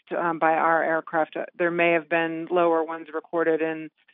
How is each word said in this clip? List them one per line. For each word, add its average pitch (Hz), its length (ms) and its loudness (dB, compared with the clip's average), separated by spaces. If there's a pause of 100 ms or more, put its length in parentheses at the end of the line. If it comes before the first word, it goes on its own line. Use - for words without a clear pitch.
(160)
um, 165 220 -2
by 160 140 4
our 160 320 2
aircraft. 160 520 -2
Uh, - 100 -6 (120)
there 170 140 0
may 170 200 2
have 165 160 0
been 165 420 -2
lower 170 340 2
ones 160 280 -10
recorded 160 500 -2
in, 160 280 -6 (240)